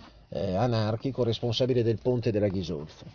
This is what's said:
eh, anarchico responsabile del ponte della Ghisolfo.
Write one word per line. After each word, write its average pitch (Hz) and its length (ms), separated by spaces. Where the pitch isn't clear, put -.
eh, 92 260
anarchico 113 680
responsabile 120 580
del 110 180
ponte 123 300
della 104 180
Ghisolfo. 85 560